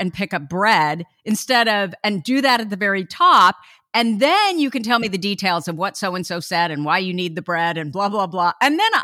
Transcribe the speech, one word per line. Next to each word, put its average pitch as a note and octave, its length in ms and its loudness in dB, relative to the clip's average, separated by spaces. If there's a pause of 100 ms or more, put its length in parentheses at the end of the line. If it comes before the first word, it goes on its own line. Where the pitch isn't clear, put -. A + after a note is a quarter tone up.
and F#3 140 -2
pick G3 200 -6
up D3 160 -6
bread," E3+ 540 2 (220)
instead A#3 420 0
of, G3+ 260 0 (100)
and G#3 200 -2
do C4 180 0
that B3+ 180 2
at A3 100 -8
the G3 60 -4
very G3 300 0
top. A#3+ 500 4 (380)
And A3+ 260 2
then F#4 400 2
you C#4 100 2
can B3 140 -4
tell A#3 160 2
me A3+ 80 -4
the F#3+ 100 -4
details F#3 500 -2
of E3 80 -6
what F#3 200 -4
so-and-so F3+ 440 -4
said E3+ 320 -2
and D3 120 -4
why D#3+ 140 2
you F#3 160 -2
need F3 220 -4
the F3 60 -6
bread E3+ 360 -2
and D3+ 140 -6
blah, G3+ 180 -2
blah, G3+ 180 0
blah. F3 240 0 (100)
And C#4+ 160 2
then A4 120 2 (140)